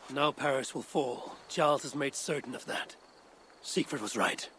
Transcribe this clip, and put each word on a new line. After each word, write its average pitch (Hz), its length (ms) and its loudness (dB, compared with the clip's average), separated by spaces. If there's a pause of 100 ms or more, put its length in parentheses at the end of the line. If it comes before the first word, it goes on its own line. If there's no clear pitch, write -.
(120)
Now 143 180 4
Paris 135 440 0
will 123 80 -4
fall. 127 500 -2 (160)
Charles 151 340 4
has 131 120 -8
made 139 200 -2
certain 143 400 -4
of - 120 -8
that. - 280 -4 (680)
Siegfried - 380 0
was 104 160 -4
right. - 320 2 (100)